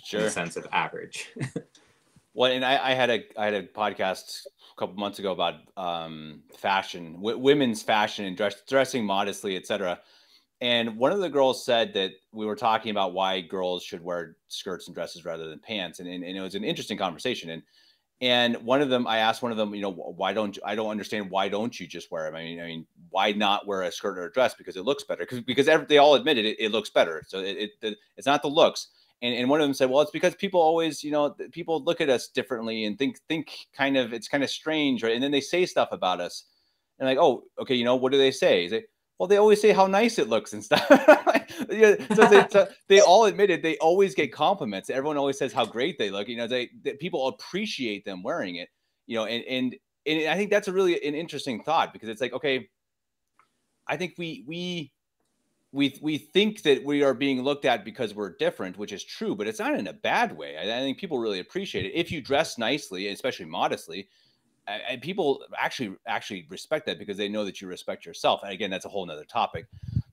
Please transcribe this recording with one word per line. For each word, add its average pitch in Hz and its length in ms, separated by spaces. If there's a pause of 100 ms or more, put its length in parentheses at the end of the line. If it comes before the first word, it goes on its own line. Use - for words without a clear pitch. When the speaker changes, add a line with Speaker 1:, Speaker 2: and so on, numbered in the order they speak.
(120)
Speaker 1:
in 104 80
the 110 60
Speaker 2:
Sure. 107 40
Speaker 1:
sense 87 260
of 80 160
average. - 640
<laughs> - 60 (960)
Speaker 2:
Well, 127 140
and 127 140
I, 131 260
I - 40
had 123 140
a, 110 140 (160)
I 104 60
had 104 80
a 98 100
podcast 98 840
a - 320
couple 92 180
months 101 240
ago 98 120
about, 85 240 (220)
um, 80 680 (140)
fashion, 95 560
w-, 101 240
women's 127 440
fashion 107 440
and 92 100
dress, 101 320
dressing 131 380
modestly, 98 500
et 87 100
cetera. 98 360 (580)
And 117 380
one 135 160
of 202 80
the 170 80
girls 135 340
said 113 300
that 95 180 (220)
we 107 120
were 104 120
talking 110 340
about 98 220
why 95 260
girls 90 440
should 87 200
wear 87 320 (140)
skirts 90 380
and 87 80
dresses 82 280
rather 82 260
than 78 100
pants. 95 400
And, 90 100
and, 90 160
and 95 120
it 95 40
was 95 140
an 107 100
interesting 135 320
conversation. 90 540
And, 82 120 (560)
and 120 460
one 131 160
of 139 80
them, 123 180
I 113 120
asked 110 220
one 120 100
of 107 60
them, 104 160
you 101 80
know, 98 120
"Wh-, 85 240
why 95 160
don't 104 240
you, - 80
I 104 100
don't 110 140
understand, 104 420
why 95 160
don't 107 320
you 82 80
just - 240
wear 80 160
'em? 78 80
I 82 80
mean, 85 160
I 85 60
mean, 82 220 (240)
why 101 200
not 101 340
wear 95 180
a 85 100
skirt 98 240
or 90 80
a 85 80
dress? 127 220
Because 92 200
it 92 80
looks 139 220
better." - 200
'Cause, 127 140
because 131 300
ev-, 156 180
they 147 120
all 147 160
admitted 120 300
it, 107 140
it 107 120
looks 107 180
better. 82 380
So 95 120
it, 95 180
it, 104 220
the, 107 160 (220)
it's - 100
not 147 140
the 151 80
looks. 139 400 (320)
And, 123 120
and 123 160
one 156 120
of 147 60
them 139 60
said, 131 160
"Well, 135 120
it's 147 100
because 160 240
people 185 260
always, 160 420
you 147 80
know, 147 220
th-, 95 180
people 165 320
look 170 180
at 147 80
us 120 180
differently 113 580
and 104 140
think, 135 180 (120)
think 156 220 (220)
kind 139 240
of, 120 160
it's 113 140
kind 143 160
of 120 60
strange, 147 540
right? 113 100
And 120 100
then 143 80
they 139 100
say 175 240
stuff 135 260
about 90 300
us." - 240 (540)
And 131 80
like, 131 120
"Oh, 160 240 (160)
okay, 117 160
you 120 100
know, 123 100
what 127 160
do 139 60
they 135 140
say?" 131 320
He's 90 100
like, 110 160 (280)
"Well, 185 100
they 202 100
always 208 240
say 214 100
how 190 160
nice 208 320
it 120 100
looks 110 240
and 104 100
stuff." - 240
<laughs> - 540 (280)
Yeah, 208 260 (180)
so 214 120
they, 202 240
so 196 180 (100)
Speaker 3:
<laughs> - 120
Speaker 2:
they 196 100
all 196 260
admitted 175 380
they 160 140
always 180 360
get 143 200
compliments. 147 560
Everyone 139 280
always 139 200
says 139 160
how 123 120
great 120 320
they 104 120
look. 101 180
You 120 80
know, 117 120
they, 123 220 (140)
that 135 160
people 131 280
appreciate 127 760
them 95 200
wearing 110 340
it, 90 120 (380)
you 117 80
know, 110 100
and, 113 200
and, 127 300 (300)
and 156 240
I 160 60
think 202 160
that's 202 160
a 185 60
really 185 220 (120)
an 147 80
interesting 143 480
thought, 151 300
because 107 160
it's 107 100
like, 123 140
okay, 131 340 (1200)
I 143 80
think 180 220
we, 165 280
we, 175 460 (800)
we, 139 300
we 151 160
think 208 460
that 135 200
we 143 200
are 135 100
being 131 280
looked 143 240
at 117 200
because 120 280
we're 101 240
different, 101 400
which 101 140
is 92 120
true, 196 320
but 101 120
it's 110 120
not 254 180
in 98 100
a 78 60
bad 190 420
way. 73 220
I, 82 60
I 117 180
think 135 160
people 160 220
really 104 200
appreciate 101 460
it. - 80
If 170 180
you 160 100
dress 135 360
nicely, 110 500
especially 101 380
modestly, 98 640 (600)
and, 104 220
and 123 120
people 160 420 (140)
actually, 120 380 (100)
actually 104 440
respect 151 360
that 90 140
because 101 180
they 101 120
know 104 160
that 92 160
you 95 60
respect 92 380
yourself. 101 380
And 101 80
again, 95 180
that's 92 160
a 92 40
whole 95 160
nother 76 200
topic. 98 400 (480)